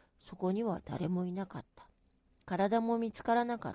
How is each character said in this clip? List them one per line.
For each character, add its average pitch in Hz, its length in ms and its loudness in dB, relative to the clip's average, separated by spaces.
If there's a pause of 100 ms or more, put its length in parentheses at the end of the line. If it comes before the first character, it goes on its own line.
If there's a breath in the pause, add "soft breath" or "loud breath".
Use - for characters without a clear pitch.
(180 soft breath)
そ - 180 -16
こ 185 160 0
に 208 100 0
は 202 220 -2
誰 - 240 -4
も 180 160 0
い 180 80 -4
な 190 140 -6
か 151 140 -12
っ - 40 -16 (100)
た。 - 140 -20 (560)
体 196 380 2
も 233 160 2
見 226 120 0
つ - 120 -12
か 233 120 4
ら 240 120 4
な 240 120 -4
か - 120 -6
っ - 40 -8